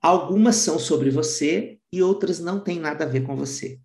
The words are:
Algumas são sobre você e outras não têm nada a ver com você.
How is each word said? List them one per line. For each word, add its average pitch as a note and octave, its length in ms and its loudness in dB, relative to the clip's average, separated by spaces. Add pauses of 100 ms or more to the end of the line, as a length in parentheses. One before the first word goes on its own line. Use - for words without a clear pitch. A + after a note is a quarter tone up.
Algumas G3 560 4
são D#3 220 0
sobre C3+ 320 2
você D3+ 680 -2 (120)
e F3+ 120 0
outras F#3 360 0
não F3+ 240 -4
têm F3 160 -4
nada D3+ 260 -4
a C#3 40 -4
ver C3 140 -2
com C3+ 120 -6
você. C3+ 500 -8